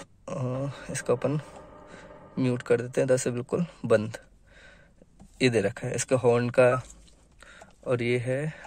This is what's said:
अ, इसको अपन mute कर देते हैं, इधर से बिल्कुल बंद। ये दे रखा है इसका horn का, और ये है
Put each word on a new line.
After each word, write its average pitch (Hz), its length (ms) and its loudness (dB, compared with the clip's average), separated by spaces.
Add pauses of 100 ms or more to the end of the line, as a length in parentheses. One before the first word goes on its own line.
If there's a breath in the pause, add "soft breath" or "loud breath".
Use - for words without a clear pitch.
(280 loud breath)
अ, 131 420 -4 (200 loud breath)
इसको 123 260 0
अपन 143 240 0 (1000 loud breath)
mute 123 240 0
कर 117 180 2
देते 127 200 -4
हैं, 135 60 2
इधर 127 100 4
से 127 140 -2
बिल्कुल 123 360 -2 (180)
बंद। 113 340 0 (1200 soft breath)
ये 127 80 6
दे 113 100 2
रखा 98 280 -2
है 120 60 -4
इसका 120 220 0
horn 120 340 2
का, 127 320 6 (1040 loud breath)
और 123 160 0
ये 120 160 0
है 131 360 -4 (120)